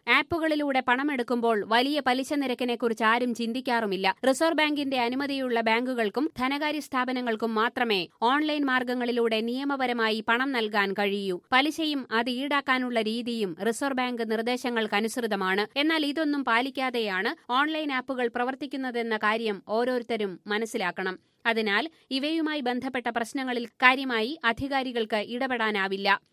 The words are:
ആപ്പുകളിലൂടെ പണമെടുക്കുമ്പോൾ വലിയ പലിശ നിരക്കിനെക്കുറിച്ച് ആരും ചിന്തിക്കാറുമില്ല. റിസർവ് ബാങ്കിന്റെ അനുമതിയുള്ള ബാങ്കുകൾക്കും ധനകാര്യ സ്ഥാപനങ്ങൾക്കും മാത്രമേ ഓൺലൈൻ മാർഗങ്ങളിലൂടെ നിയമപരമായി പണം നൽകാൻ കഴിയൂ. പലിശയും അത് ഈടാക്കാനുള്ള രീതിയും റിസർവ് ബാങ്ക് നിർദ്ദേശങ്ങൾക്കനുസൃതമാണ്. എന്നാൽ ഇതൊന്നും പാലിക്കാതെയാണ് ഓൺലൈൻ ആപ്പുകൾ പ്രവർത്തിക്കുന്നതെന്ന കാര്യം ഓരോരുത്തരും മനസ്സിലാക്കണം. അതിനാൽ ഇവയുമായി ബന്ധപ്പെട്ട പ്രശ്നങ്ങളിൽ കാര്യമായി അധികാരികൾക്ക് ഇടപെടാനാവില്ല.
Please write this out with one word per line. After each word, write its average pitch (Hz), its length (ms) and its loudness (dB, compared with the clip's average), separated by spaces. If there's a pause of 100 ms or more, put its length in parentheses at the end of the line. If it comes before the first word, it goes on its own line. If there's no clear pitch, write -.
ആപ്പുകളിലൂടെ 294 720 2
പണമെടുക്കുമ്പോൾ 247 880 0
വലിയ 254 320 2
പലിശ 262 340 0
നിരക്കിനെക്കുറിച്ച് 247 680 0
ആരും 240 320 2
ചിന്തിക്കാറുമില്ല. 226 880 0
റിസർവ് 302 340 4
ബാങ്കിന്റെ 294 420 2
അനുമതിയുള്ള 254 640 0
ബാങ്കുകൾക്കും 233 760 0
ധനകാര്യ 285 420 -2
സ്ഥാപനങ്ങൾക്കും 247 760 -2
മാത്രമേ 226 460 2 (200)
ഓൺലൈൻ 294 440 2
മാർഗങ്ങളിലൂടെ 247 760 0
നിയമപരമായി 240 880 0
പണം 247 240 2
നൽകാൻ 214 420 0
കഴിയൂ. 196 460 0 (120)
പലിശയും 294 600 0
അത് 233 180 0
ഈടാക്കാനുള്ള 254 720 0
രീതിയും 220 640 -2
റിസർവ് 254 320 0
ബാങ്ക് 247 300 -2
നിർദ്ദേശങ്ങൾക്കനുസൃതമാണ്. 220 1400 0 (100)
എന്നാൽ 311 300 2
ഇതൊന്നും 294 400 0
പാലിക്കാതെയാണ് 247 1080 -2
ഓൺലൈൻ 294 400 0
ആപ്പുകൾ 254 360 -2
പ്രവർത്തിക്കുന്നതെന്ന 247 920 -4
കാര്യം 214 500 0
ഓരോരുത്തരും 233 640 -2 (140)
മനസ്സിലാക്കണം. 202 680 -2 (300)
അതിനാൽ 220 400 2 (260)
ഇവയുമായി 302 500 -2
ബന്ധപ്പെട്ട 247 460 -4
പ്രശ്നങ്ങളിൽ 240 580 -4 (100)
കാര്യമായി 254 680 2
അധികാരികൾക്ക് 233 840 -2
ഇടപെടാനാവില്ല. 214 800 0 (240)